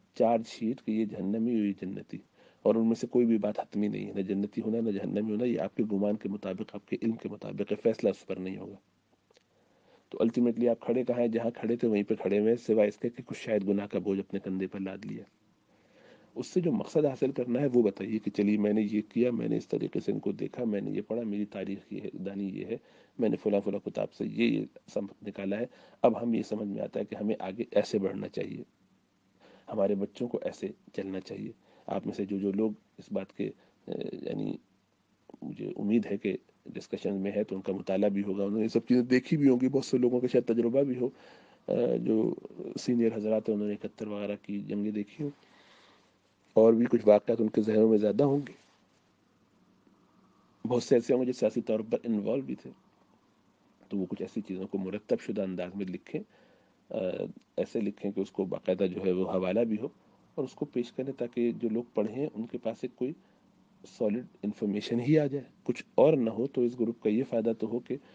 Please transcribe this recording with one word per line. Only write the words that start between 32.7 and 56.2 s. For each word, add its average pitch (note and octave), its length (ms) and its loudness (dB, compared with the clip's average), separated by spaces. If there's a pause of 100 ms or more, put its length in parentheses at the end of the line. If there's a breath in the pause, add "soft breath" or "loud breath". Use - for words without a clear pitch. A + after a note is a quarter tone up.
इस - 140 -12
बात G2 180 -4
के, - 120 -6
अ, G#2+ 100 -4 (720 soft breath)
यानी G#1 360 -4 (840)
मुझे G2 280 -8
उम्मीद G#2 340 2
है G2+ 120 -4
कि G2 200 -2 (300)
discussion - 460 -6
में G2 180 -2
है G#2 120 0
तो G2 120 -4
उनका F#2+ 180 -4
मुताला G2 360 2
भी G2+ 120 0
होगा, G2+ 220 -2
उन्होंने G#2+ 220 0
ये A2+ 40 0
सब A#2 160 2
चीज़ें B2 220 4
देखी B2+ 300 2
भी C#3+ 100 4
होंगी, B2+ 200 6
बहुत C3+ 180 0
से - 120 0
लोगों B2 220 2
का B2 80 0
शायद A#2+ 180 2
तजुर्बा A#2 380 2
भी C3+ 120 0
हो, B2 120 0
अ, - 680 -8 (220)
जो A2+ 380 2 (420)
senior A#2 360 2
हजरात G#2+ 340 0
हैं A2 80 2
उन्होंने G#2 180 -2
इकहत्तर G#2 340 -8
वगैरह G#2 280 -6
की G#2 260 -8
जंगें G2+ 320 -4
देखी G#2 300 -6
हों, C#3+ 80 -4 (1200 soft breath)
और A2+ 200 8
भी A#2 100 4
कुछ A#2 200 2
वाक़यात G#2+ 360 6
उनके A2 200 2
जहनों G#2+ 280 6
में A2 80 6
ज़्यादा G#2 280 4
होंगे। C#3+ 280 0 (2000)
बहुत A#2 180 2
से C3 140 6
ऐसे A#2 160 2
होंगे B2+ 120 2
जो B2 80 0
सियासी A2 280 0
तौर A2 200 0
पर A2+ 240 -2
इन्वॉल्व A2+ 400 0
भी B2+ 100 -8
थे, C3 140 -14 (1200)
तो G#2 60 -2
वो F#2+ 80 0
कुछ G2 160 -6
ऐसी - 200 -6
चीज़ों F#2 240 -8
को G2+ 120 -4
मुरतब G2 420 -2
शुदा G#2 240 -4
अंदाज F2+ 320 -6
में G2+ 100 -4
लिखें, F#2 340 -8
अ, - 1080 -8 (320)